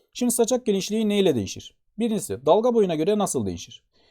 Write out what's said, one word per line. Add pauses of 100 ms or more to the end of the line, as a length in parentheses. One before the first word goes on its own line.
(140)
Şimdi
saçak
genişliği
neyle
değişir? (240)
Birincisi
dalga
boyuna
göre
nasıl
değişir? (280)